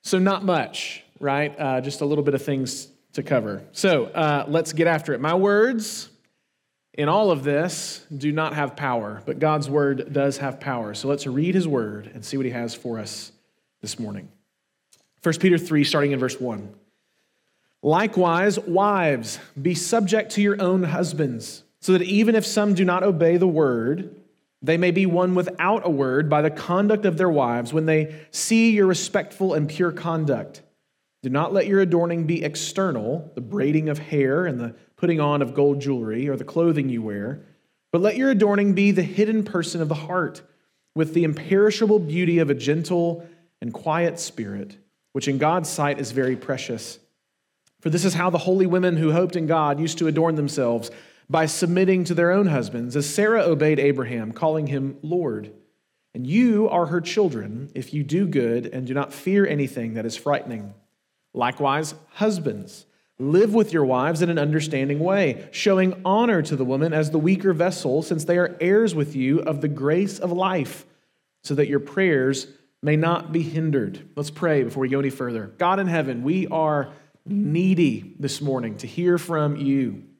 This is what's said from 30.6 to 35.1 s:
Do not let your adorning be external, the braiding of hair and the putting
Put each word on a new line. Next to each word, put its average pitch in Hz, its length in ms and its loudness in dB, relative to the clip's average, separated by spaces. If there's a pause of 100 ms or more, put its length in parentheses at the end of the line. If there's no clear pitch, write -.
Do 131 80 -4
not 147 240 0
let 190 120 2
your 196 140 4
adorning 170 460 2
be 165 180 -2
external, 151 920 -4
the 123 60 -10
braiding 151 480 0
of 147 80 -2
hair 147 480 0
and 139 160 -4
the 117 140 -8 (220)
putting 170 240 0